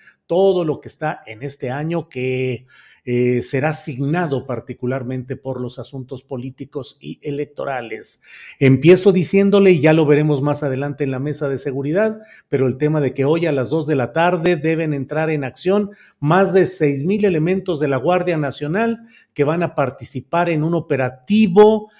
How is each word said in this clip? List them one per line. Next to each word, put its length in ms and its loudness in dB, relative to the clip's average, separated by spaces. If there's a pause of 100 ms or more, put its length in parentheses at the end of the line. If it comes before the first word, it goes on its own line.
(260)
todo 400 2
lo 120 -2
que 100 -16
está 380 -6
en 160 -14
este 280 -8
año 400 -6
que, 560 -4 (380)
eh, 380 0
será 280 -2
asignado 760 -4
particularmente 880 -6
por 260 -10
los 200 -10
asuntos 420 -14
políticos 760 -12
y 200 -14
electorales. 1040 -8 (380)
Empiezo 500 6
diciéndole, 640 4
y 80 4
ya 120 6
lo 140 4
veremos 340 2
más 220 -2
adelante 400 -4
en 80 -2
la 80 -4
mesa 300 -4
de 100 -4
seguridad, 600 -2 (280)
pero 200 2
el 80 -2
tema 240 0
de 120 0
que 120 -2
hoy 220 2
a 60 0
las 180 -2
dos 180 -2
de 80 2
la 160 -2
tarde 420 2
deben 400 -2
entrar 360 -4
en 120 -2
acción 480 -2 (300)
más 320 4
de 160 6
seis 360 0
mil 200 0
elementos 560 0
de 80 0
la 80 0
Guardia 400 0
Nacional 640 -4 (340)
que 80 0
van 220 0
a 100 -6
participar 760 -4
en 140 0
un 120 -2
operativo 1300 2